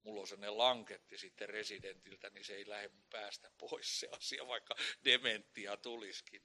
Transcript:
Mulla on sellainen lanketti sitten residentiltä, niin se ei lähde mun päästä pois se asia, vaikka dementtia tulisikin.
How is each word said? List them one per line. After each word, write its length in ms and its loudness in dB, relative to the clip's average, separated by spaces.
Mulla 160 -6
on 60 -6
sellainen 300 -4
lanketti 600 4
sitten 320 -10
residentiltä, 800 -8
niin 160 -16
se 100 -8
ei 140 -10
lähde 180 -6
mun 220 -18
päästä 480 -8
pois 420 -4
se 120 -4
asia, 360 -4
vaikka 280 -2
dementtia 720 6
tulisikin. 680 -10